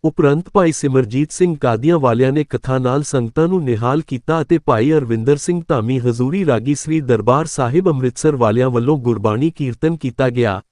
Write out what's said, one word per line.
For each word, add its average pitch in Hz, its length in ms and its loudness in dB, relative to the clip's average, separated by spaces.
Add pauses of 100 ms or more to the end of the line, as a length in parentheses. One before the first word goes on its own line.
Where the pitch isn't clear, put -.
ਉਪਰੰਤ 156 480 0
ਭਾਈ 175 180 4
ਸਿਮਰਜੀਤ 131 600 0
ਸਿੰਘ 175 300 0
ਕਾਦੀਆਂ 135 380 2
ਵਾਲਿਆਂ 131 320 2
ਨੇ 151 120 0
ਕਥਾ - 340 -4
ਨਾਲ 131 260 0
ਸੰਗਤਾਂ 139 440 0
ਨੂੰ 180 160 0
ਨਿਹਾਲ 123 380 0
ਕੀਤਾ 156 400 -4
ਅਤੇ 170 160 0
ਭਾਈ 131 360 2
ਅਰਵਿੰਦਰ 127 440 0
ਸਿੰਘ 175 300 -4
ਧਾਮੀ 127 320 0
ਹਜ਼ੂਰੀ 123 460 -2
ਰਾਗੀ 127 300 0
ਸ੍ਰੀ 156 260 -4
ਦਰਬਾਰ 123 440 0
ਸਾਹਿਬ 151 440 0
ਅੰਮ੍ਰਿਤਸਰ 135 460 0
ਵਾਲਿਆਂ 120 340 2
ਵੱਲੋਂ 123 280 0
ਗੁਰਬਾਣੀ 117 520 0
ਕੀਰਤਨ 156 460 -4
ਕੀਤਾ 131 340 -2
ਗਿਆ। 113 320 -2 (100)